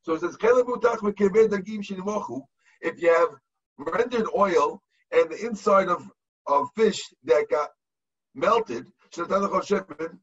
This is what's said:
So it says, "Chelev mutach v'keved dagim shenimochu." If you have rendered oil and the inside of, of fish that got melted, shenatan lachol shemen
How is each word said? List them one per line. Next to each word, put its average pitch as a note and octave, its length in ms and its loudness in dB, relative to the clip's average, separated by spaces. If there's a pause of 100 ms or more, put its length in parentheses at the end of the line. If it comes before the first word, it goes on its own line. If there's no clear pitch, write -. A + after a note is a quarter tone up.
So E3 120 -4
it D#3+ 80 -4
says, E3+ 140 -6
"Chelev B3 300 2
mutach A#3 320 -2
v'keved G3+ 520 2
dagim G3+ 300 -6
shenimochu." G3 640 -8 (400)
If - 200 -6
you E3+ 120 4
have E3 160 4 (480)
rendered A3 580 -2
oil F3+ 460 2 (300)
and E3 180 4
the F3 160 -10
inside G3 420 2
of, F3 160 -2 (440)
of - 280 0
fish G#3+ 260 2 (220)
that D3+ 260 2
got - 200 0 (680)
melted, G#3 560 0 (220)
shenatan G3 360 -2
lachol F#3+ 120 -2
shemen F3 600 -6